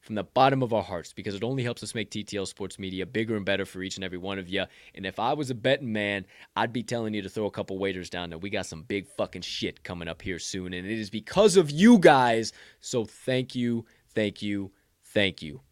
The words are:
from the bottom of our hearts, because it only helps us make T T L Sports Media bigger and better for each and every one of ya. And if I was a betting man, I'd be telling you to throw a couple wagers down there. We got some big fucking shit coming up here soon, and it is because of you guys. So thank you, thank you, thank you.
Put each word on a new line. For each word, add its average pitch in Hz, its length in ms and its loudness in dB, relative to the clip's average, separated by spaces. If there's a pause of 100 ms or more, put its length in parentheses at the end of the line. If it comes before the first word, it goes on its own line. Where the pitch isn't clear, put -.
from - 140 -12
the 101 100 -2
bottom 135 380 4
of 117 100 -2
our 107 100 2
hearts, 90 300 -8
because 98 220 -8
it 98 100 -6
only 131 180 -4
helps 120 200 -6
us 107 120 -12
make 107 160 -4
T 104 140 -8
T 101 120 -10
L 95 100 -4
Sports - 320 -12
Media 92 260 -6
bigger 110 320 -2
and 101 80 -4
better 98 200 0
for 92 180 -10
each 95 140 -8
and 95 80 -8
every 90 140 -8
one 95 200 -6
of 90 100 -10
ya. 95 180 -2 (280)
And 95 100 -14
if 95 140 -8
I 120 160 0
was 147 160 -6
a 131 40 -4
betting 131 380 0
man, 101 340 -2 (300)
I'd 113 160 0
be 120 100 -4
telling 110 320 -4
you 104 80 -4
to 95 60 -8
throw 107 180 -4
a 98 40 -2
couple 98 280 -6
wagers 92 320 -4
down 87 200 -8
there. 82 80 -10
We 98 120 -8
got 98 160 -4
some 80 160 -12
big 101 240 -4
fucking 95 360 -6
shit - 420 -8
coming 87 240 -8
up 82 140 -10
here 92 160 -6
soon, 92 340 -8
and 90 140 -6
it 110 120 -4
is 107 120 -8
because 175 460 4
of 165 140 6
you 208 280 10
guys. 123 540 8 (280)
So 120 240 -2
thank 127 500 -4
you, 120 300 -2 (300)
thank 104 280 0
you, 101 300 -4 (320)
thank 98 380 0
you. 73 180 -12 (120)